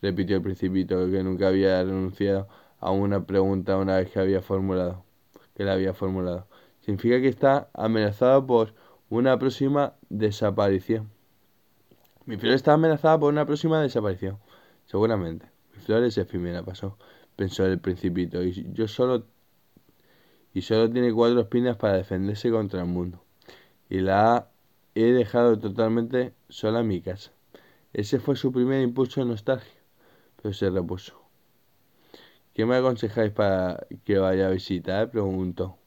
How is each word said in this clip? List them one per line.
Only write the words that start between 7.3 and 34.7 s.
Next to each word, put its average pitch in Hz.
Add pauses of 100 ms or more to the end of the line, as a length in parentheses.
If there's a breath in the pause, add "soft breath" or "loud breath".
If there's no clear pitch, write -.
está 139
amenazado 113
por 117 (360 soft breath)
una 123
próxima 135 (140)
desaparición". 104 (1160)
"Mi 110
flor 113
está 135
amenazada 160
por 147
una 151
próxima 156
desaparición". 104 (480 soft breath)
"Seguramente. 95 (240)
Mi 98
flor 110
es 120
efímera", 87
pasó, 98 (380 soft breath)
pensó 98
el 92
Principito, 90
"y 92
yo 110
solo, 123 (1300 soft breath)
y 95
solo 113
tiene 120
cuatro 117
espinas 120
para 101
defenderse 98
contra 104
el 87
mundo. 87 (680 loud breath)
Y 95
la 104 (460)
he 113
dejado 120
totalmente 117 (160)
sola 110
en 117
mi 92
casa". 95 (640 soft breath)
Ese 107
fue 139
su 131
primer 127
impulso 127
de 127
nostalgia, 120 (600 soft breath)
pero 104
se 98
repuso. 92 (1300 soft breath)
"¿Qué 110
me 123
aconsejáis 117
para 95 (180)
que 101
vaya 95
a 95
visitar?", 92